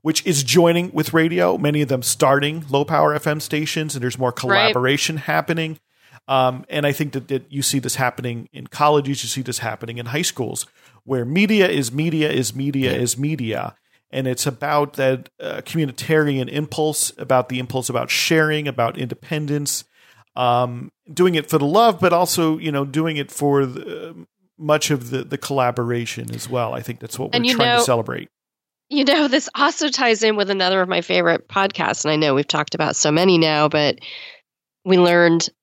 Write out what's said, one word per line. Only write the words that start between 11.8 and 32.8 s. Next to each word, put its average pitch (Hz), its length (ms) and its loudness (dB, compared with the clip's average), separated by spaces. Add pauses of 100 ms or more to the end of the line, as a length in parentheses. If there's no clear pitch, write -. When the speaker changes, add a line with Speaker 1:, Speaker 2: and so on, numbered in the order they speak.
Speaker 1:
media 156 380 0
is 123 240 -2
media 135 380 -2
Speaker 3:
Yeah. 131 60 -2
Speaker 1:
is 123 200 -2
media. 120 560 -4 (360)
And 131 160 -4
it's 127 200 -2
about 143 480 -2
that, 131 340 0 (120)
uh, - 220 -10
communitarian 147 880 0
impulse, 151 680 -2
about 127 320 0
the 127 80 -4
impulse 127 320 -4
about 120 200 -2
sharing, 156 560 2
about 123 300 -2
independence, 147 880 -6 (500)
um, 123 580 0 (200)
doing 180 220 2
it 151 160 -2
for 156 80 2
the 143 80 2
love, 196 340 4
but 180 140 4
also, 170 440 2
you 156 140 -4
know, 139 140 -2
doing 156 320 -2
it 139 120 -8
for 143 360 2
the, 165 600 -12 (340)
much 151 300 0
of 120 200 -2
the, 131 140 -4
the 143 140 -8
collaboration 120 960 -2
as 117 140 -12
well. 120 260 -4
I 123 60 -8
think 117 180 -12
that's - 200 -14
what 135 140 -6
we're 240 40 -2
Speaker 2:
And 240 100 0
you 254 80 2
Speaker 1:
trying 240 200 2
to - 40 4
Speaker 2:
know, 240 60 4
Speaker 1:
celebrate. 123 440 -2 (600)
Speaker 2:
you 277 160 2
know, 285 240 4
this 262 260 0
also 294 340 0
ties 240 340 0
in 220 140 2
with 202 140 -2
another 190 300 0
of 180 80 0
my 175 120 0
favorite 170 480 0
podcasts, 196 560 -2
and 151 60 0
I 156 60 2
know 151 180 2
we've 143 140 0
talked - 260 -2
about - 220 0